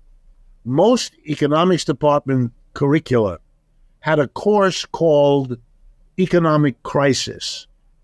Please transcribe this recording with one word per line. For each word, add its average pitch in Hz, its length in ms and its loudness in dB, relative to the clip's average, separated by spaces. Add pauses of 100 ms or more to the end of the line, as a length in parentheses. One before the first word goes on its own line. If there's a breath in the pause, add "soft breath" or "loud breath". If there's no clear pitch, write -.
(640)
most 185 480 0 (140)
economics 151 580 0
department 135 680 0 (200)
curricula 127 680 0 (600)
had 151 180 0
a 139 80 2
course 202 600 0
called 143 720 0 (600)
Economic 160 640 2
Crisis, - 840 -4 (360)